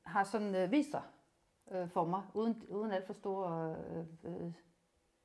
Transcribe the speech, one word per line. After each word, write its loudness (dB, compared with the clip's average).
har 2
sådan, 0
øh, 4
vist 4
sig, 0
øh, -2
for 4
mig, 2
uden, 2
uden -2
alt 0
for -8
store, -2
øh, -4
øh, -6